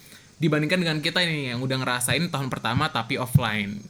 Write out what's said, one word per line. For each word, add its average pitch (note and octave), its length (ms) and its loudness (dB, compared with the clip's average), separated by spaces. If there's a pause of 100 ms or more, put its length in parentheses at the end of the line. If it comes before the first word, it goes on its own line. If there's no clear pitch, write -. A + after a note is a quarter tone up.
(400)
dibandingkan D#3 400 2
dengan D#3+ 180 0
kita E3 240 0
ini D3 320 -2
yang B2 60 -2
udah C3 180 -2
ngerasain C3 480 0
tahun C#3 240 -4
pertama C3 400 0
tapi A#2+ 240 -2
offline. G#2+ 640 2 (120)